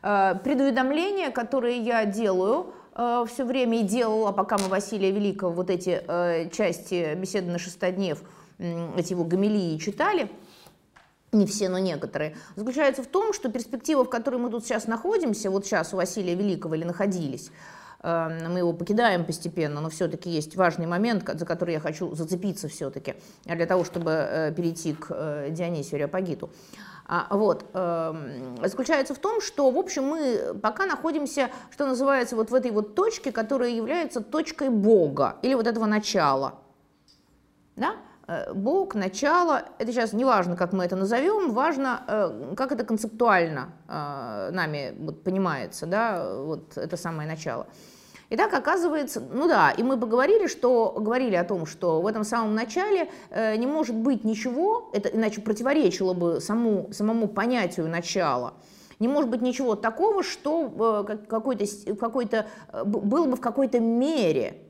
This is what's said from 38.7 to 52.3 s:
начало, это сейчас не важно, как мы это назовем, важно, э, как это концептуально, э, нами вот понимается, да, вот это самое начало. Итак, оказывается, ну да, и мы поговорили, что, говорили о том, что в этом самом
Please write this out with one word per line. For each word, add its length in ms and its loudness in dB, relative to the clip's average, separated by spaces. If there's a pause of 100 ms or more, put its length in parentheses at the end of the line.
начало, 680 2 (160)
это 120 -2
сейчас 220 0
не 120 2
важно, 300 4
как 180 0
мы 120 2
это 100 -2
назовем, 560 2
важно, 560 0
э, 480 -2
как 160 -2
это 140 -2
концептуально, 840 2 (180)
э, 640 -6
нами 480 -4
вот 240 -10
понимается, 640 -2
да, 520 -2
вот 400 -8
это 200 -6
самое 300 -6
начало. 400 -6 (600)
Итак, 240 2
оказывается, 680 0 (120)
ну 140 2
да, 240 8
и 120 0
мы 140 2
поговорили, 500 4
что, 500 4
говорили 380 2
о 80 4
том, 220 -2
что 360 0
в 60 2
этом 160 0
самом 320 0